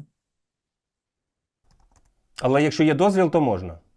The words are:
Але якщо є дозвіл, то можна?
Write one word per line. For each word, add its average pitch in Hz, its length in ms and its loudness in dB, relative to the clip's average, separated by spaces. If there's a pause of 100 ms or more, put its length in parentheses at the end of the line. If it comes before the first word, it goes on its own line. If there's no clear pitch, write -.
(2500)
Але 139 220 2
якщо 156 200 0
є 156 100 4
дозвіл, 185 380 0
то 165 100 0
можна? 92 380 -4 (180)